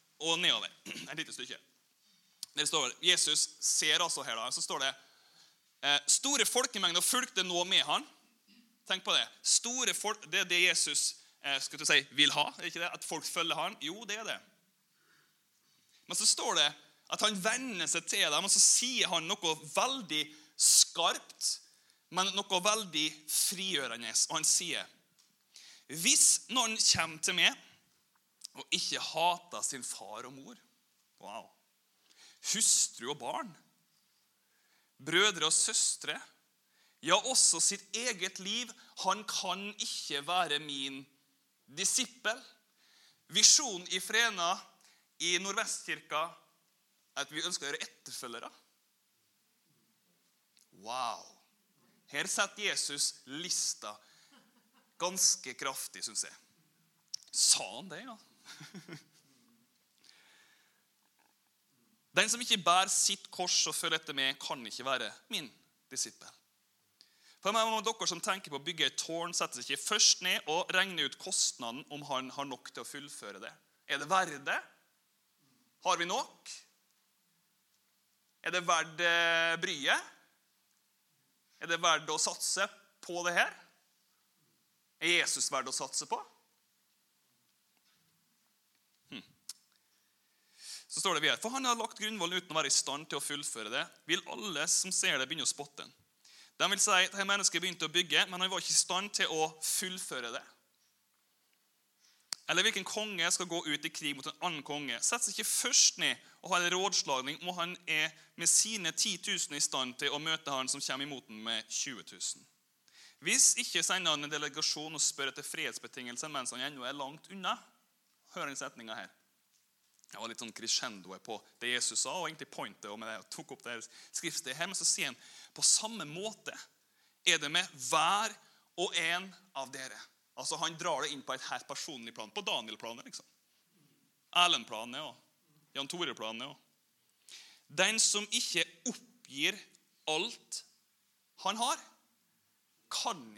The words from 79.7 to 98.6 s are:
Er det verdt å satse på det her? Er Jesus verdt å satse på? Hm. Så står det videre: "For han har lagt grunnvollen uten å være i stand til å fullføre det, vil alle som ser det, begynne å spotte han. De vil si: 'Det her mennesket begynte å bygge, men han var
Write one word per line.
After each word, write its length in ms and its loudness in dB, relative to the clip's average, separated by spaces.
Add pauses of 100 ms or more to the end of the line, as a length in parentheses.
Er 80 -10
det 120 2
verdt 280 4
å 100 0
satse 460 0 (400)
på 220 -6
det 100 0
her? 160 2 (1500)
Er 220 4
Jesus 320 0
verdt 160 -2
å 60 -4
satse 340 -6
på? 80 -2 (3000)
Hm. 100 -12 (1700)
Så 100 -6
står 160 2
det 140 0
videre: 100 2
"For 140 -4
han 160 -2
har 80 4
lagt 240 -6
grunnvollen 400 -2
uten 100 -14
å 80 0
være 140 2
i 80 4
stand 260 -6
til 140 -4
å 20 -6
fullføre 480 -6
det, 140 -2 (240)
vil 240 0
alle 340 -4
som 240 2
ser 300 2
det, 80 -2
begynne 160 -4
å 80 0
spotte 320 -12
han. 100 -20 (600)
De 120 4
vil 100 0
si: 120 4
'Det 260 6
her 80 0
mennesket 360 2
begynte 240 -4
å 80 -4
bygge, 360 4
men 120 -4
han 80 0
var 120 -2